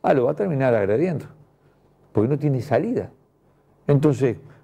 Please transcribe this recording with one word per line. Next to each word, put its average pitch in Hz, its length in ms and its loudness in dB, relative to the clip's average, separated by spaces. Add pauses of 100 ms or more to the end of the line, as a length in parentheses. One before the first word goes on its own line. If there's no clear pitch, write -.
ah, 180 100 2
lo 123 120 2
va 139 60 0
a 151 40 -6
terminar 135 380 0
agrediendo, 117 520 0 (880)
porque 110 160 2
no 147 80 0
tiene 139 240 -2
salida. 131 500 -2 (760)
Entonces, 135 500 2 (260)